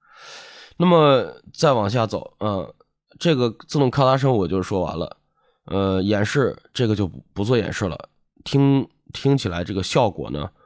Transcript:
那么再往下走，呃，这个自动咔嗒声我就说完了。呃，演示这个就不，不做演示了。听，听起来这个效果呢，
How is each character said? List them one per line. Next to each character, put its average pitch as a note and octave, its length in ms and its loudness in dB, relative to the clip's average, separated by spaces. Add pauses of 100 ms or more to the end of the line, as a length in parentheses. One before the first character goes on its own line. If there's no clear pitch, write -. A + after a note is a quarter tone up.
(760)
那 E3+ 100 2
么 C#3 560 4 (100)
再 D3+ 200 2
往 G#2 180 0
下 A#2 160 0
走， G2+ 320 -8
呃， G2 380 -6 (420)
这 E3 160 2
个 B2 160 0 (160)
自 - 120 -4
动 C3 120 2
咔 C#3 140 2
嗒 C3 120 4
声 C3 160 2
我 G2+ 140 2
就 F#2 160 -2
说 F#2+ 200 -2
完 D#2+ 140 -6
了。 E2+ 220 -10 (480)
呃， F#2+ 360 0
演 G#2 220 0
示 A#2 320 0 (160)
这 B2 140 -2
个 G#2+ 100 0
就 G2+ 100 0
不， - 260 -10
不 G2+ 120 -4
做 B2 120 2
演 - 160 -2
示 - 140 -4
了。 - 220 -8 (360)
听， C#3 440 2 (240)
听 C#3 240 0
起 A#2 120 -2
来 E2+ 140 -4
这 F#2+ 120 -6
个 F#2+ 80 -2
效 A#2+ 280 0
果 E2 200 -8
呢， D2 200 -6 (160)